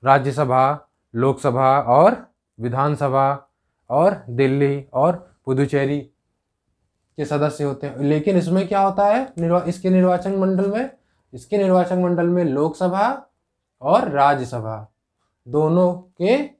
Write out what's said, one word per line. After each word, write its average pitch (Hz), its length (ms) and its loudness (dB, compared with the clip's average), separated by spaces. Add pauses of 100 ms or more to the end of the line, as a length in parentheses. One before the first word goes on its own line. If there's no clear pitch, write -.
राज्यसभा, 135 840 2 (240)
लोकसभा 131 680 0
और 151 380 4 (420)
विधानसभा 135 840 -2 (460)
और 165 400 0
दिल्ली 139 640 0
और 151 200 2 (320)
पुदुचेरी 139 540 -2 (1160)
के 151 80 -6
सदस्य 147 380 -2
होते 143 240 -6
हैं। 135 120 -12
लेकिन 151 380 0
इसमें 180 300 0
क्या 196 120 -2
होता 196 260 0
है 214 160 2 (180)
निर्वा-, 170 280 0
इसके 180 220 -4
निर्वाचन 185 460 2
मंडल 190 360 0
में, 240 180 -4 (440)
इसके 131 240 -6
निर्वाचन 185 460 2
मंडल 175 220 0
में 175 200 0
लोकसभा 165 600 -2 (760)
और 160 280 2
राज्यसभा 123 800 -2 (600)
दोनों 160 460 2 (280)
के 233 160 2 (220)